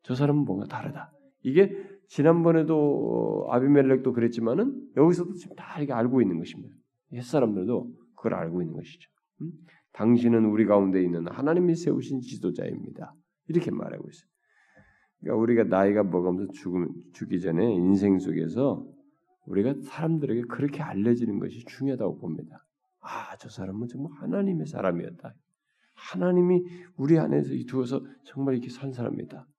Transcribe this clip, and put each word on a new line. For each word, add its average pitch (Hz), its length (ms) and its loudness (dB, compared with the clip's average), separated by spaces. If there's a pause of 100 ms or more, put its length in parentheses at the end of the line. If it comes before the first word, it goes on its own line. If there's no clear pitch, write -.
저 - 120 -6
사람은 143 300 2
뭔가 98 220 -4
다르다. - 460 -12 (300)
이게 160 320 4 (340)
지난번에도, 147 1400 2
어, 117 60 -4
아비멜렉도 131 600 4
그랬지만은 117 640 0 (220)
여기서도 170 380 4
지금 - 220 -18
다 - 220 -14
이렇게 143 140 -6
알고 123 280 2
있는 92 180 2
것입니다. - 360 -12 (380)
옛사람들도 113 800 -2 (240)
그걸 - 180 -4
알고 87 280 -4
있는 82 120 -6
것이죠. - 340 -16 (340)
음? 165 100 -10 (400)
"당신은 117 520 4
우리 107 220 4
가운데 95 360 4
있는 85 260 -2
하나님이 165 480 0
세우신 139 440 -2
지도자입니다." - 960 -8 (320)
이렇게 160 240 -2
말하고 - 380 -8
있어요. - 200 -20 (920)
그러니까 107 220 0
우리가 117 220 4
나이가 98 380 4
먹으면서 90 500 0
죽음, 90 360 -4 (240)
죽기 - 280 -4
전에 92 320 0
인생 95 460 4
속에서 90 680 -2 (640)
우리가 104 360 0
사람들에게 151 600 -2
그렇게 143 400 -4
알려지는 113 560 0
것이 - 260 -8
중요하다고 127 540 -4
봅니다. - 460 -12 (360)
"아, - 380 -12
저 - 100 -20
사람은 104 400 -8
정말 131 320 -10
하나님의 180 460 -2
사람이었다. - 680 -6 (600)
하나님이 180 680 2 (320)
우리 151 220 4
안에서 143 340 0
이 123 140 -6
두어서 123 360 -2 (220)
정말 139 300 -4
이렇게 120 160 -6
산 139 220 -10
사람이다." - 540 -8 (120)